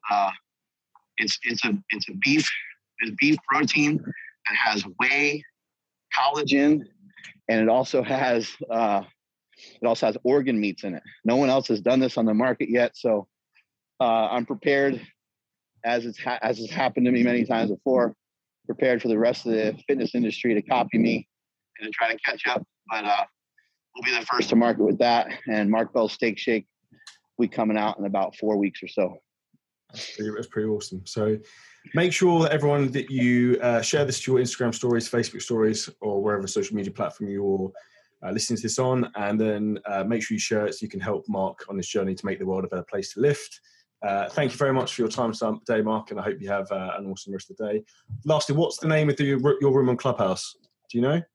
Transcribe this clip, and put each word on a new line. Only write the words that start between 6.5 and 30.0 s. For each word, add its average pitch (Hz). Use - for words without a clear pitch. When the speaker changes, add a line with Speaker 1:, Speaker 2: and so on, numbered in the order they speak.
Speaker 1:
and 113
it 110
also 127
has, 123
uh, 110
it 113
also 117
has 107
organ 131
meats 104
in 95
it. 76
No 117
one 135
else 135
has 110
done 123
this 127
on 117
the 107
market 123
yet, 120
so, 107
uh, 113
I'm 120
prepared, 139
as 117
it's 113
ha-, 123
as 113
it's 113
happened 127
to 123
me 120
many 120
times 113
before, 120
prepared 127
for 123
the 107
rest 117
of 117
the 110
fitness 131
industry 117
to 104
copy 120
me 113
and 107
to 107
try 113
to 113
catch 120
up. 123
But, 110
uh, 101
we'll 127
be 123
the 113
first 120
to 127
market 117
with 104
that. 120
And 107
Mark 113
Bell's 113
Steak 113
Shake 110
will 120
be -
coming 110
out 107
in 101
about 98
four 107
weeks 101
or 92
so. 95
Speaker 2:
That's -